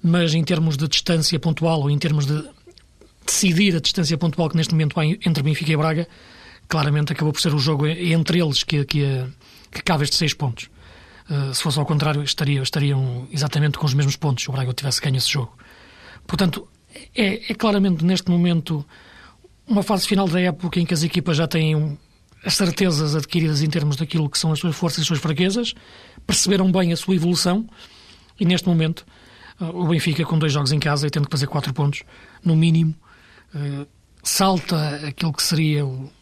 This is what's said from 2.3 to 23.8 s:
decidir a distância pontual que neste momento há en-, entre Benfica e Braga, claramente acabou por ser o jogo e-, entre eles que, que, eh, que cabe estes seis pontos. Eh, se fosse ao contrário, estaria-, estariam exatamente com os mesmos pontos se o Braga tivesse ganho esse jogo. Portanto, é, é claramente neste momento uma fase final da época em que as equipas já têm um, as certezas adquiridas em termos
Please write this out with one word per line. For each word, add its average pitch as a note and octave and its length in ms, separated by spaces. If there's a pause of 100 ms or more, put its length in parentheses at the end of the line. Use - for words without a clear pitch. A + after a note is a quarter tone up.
decidir F#3 500
a D#3 40
distância E3 360
pontual D#3+ 320
que E3 80
neste D#3+ 160
momento D#3 260
há D#3 60
en-, E3 220
entre D3+ 160
Benfica D3+ 280
e D#3+ 60
Braga, D#3 320 (580)
claramente D3 460
acabou D3+ 180
por - 120
ser E3 100
o D3+ 60
jogo D3 280
e-, E3 280
entre E3 260
eles D3+ 220
que, C#3+ 240
que, D3 180
eh, C3 220 (440)
que - 120
cabe D3+ 220
estes - 140
seis D#3 140
pontos. - 380 (580)
Eh, C#3 240
se - 100
fosse D3 160
ao D3 60
contrário, D3 380
estaria-, C#3 400
estariam C3 680
exatamente D3 460
com - 80
os C3+ 80
mesmos C#3 240
pontos C#3 280
se - 40
o C3+ 40
Braga B2+ 200
tivesse C#3 300
ganho C3+ 140
esse B2 140
jogo. B2+ 240 (720)
Portanto, - 400 (480)
é, G#3 380
é - 20
claramente G3 480
neste F3+ 280
momento E3+ 520 (840)
uma G#3 160
fase F#3+ 240
final G3 200
da F3 140
época F3+ 400
em E3 60
que F3+ 80
as D3+ 80
equipas E3+ 340
já E3 100
têm D#3 300
um, D3+ 220 (460)
as F#3 100
certezas D#3+ 640
adquiridas D3+ 440
em D#3+ 80
termos D3+ 280